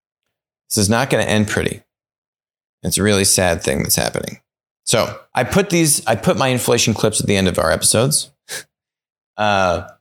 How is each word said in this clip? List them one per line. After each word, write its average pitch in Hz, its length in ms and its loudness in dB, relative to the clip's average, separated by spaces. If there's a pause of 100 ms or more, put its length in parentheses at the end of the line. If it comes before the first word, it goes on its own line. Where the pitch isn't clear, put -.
(680)
This - 80 -4
is 104 120 0
not 120 200 0
gonna 117 140 6
end 107 240 2
pretty. - 340 -2 (1040)
It's 87 140 -2
a 95 60 0
really 98 220 2
sad 87 380 0
thing 69 200 -2
that's - 120 -2
happening. - 460 -6 (440)
So - 340 -2 (140)
I 127 100 0
put 196 260 -2
these, 160 360 0
I 113 100 0
put 160 220 0
my 131 120 0
inflation 120 440 0
clips 107 260 -2
at - 80 -4
the 104 80 2
end 95 120 2
of 87 120 -2
our 82 120 2
episodes. 113 600 0 (160)
<laughs> - 180 -12 (720)
Uh, 98 500 0 (140)